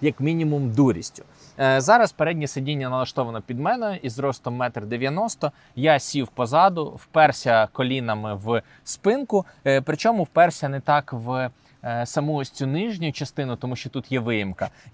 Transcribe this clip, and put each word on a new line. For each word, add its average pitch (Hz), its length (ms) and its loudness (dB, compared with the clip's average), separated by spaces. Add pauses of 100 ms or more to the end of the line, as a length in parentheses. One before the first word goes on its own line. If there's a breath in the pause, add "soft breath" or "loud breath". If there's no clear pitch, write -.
як 143 200 0
мінімум 147 500 0
дурістю. 113 520 2 (380 soft breath)
Е, 135 200 4
зараз 208 320 4
переднє 160 340 -2
сидіння 135 420 -4
налаштовано 123 540 -4
під 123 180 -8
мене 208 420 -2
із 123 100 -6
зростом 127 440 -4
метр 123 300 -4
дев'яносто. 139 680 -4 (240 soft breath)
Я 147 220 4
сів 131 300 -4
позаду, 143 760 0
вперся 127 680 4
колінами 117 640 -2
в 107 280 -2 (220 soft breath)
спинку, 220 640 0 (200 soft breath)
е, 135 140 6
причому 185 420 0
вперся 165 460 2
не 139 120 -6
так 147 320 0
в, 123 380 -4 (340 soft breath)
е, 120 220 -4
саму 151 280 -2
ось 143 160 -4
цю - 160 -6
нижню 160 460 -2
частину, 131 440 -6
тому 123 200 -8
що - 140 -12
тут - 220 -8
є 131 80 0
виїмка. 104 480 -4 (260 soft breath)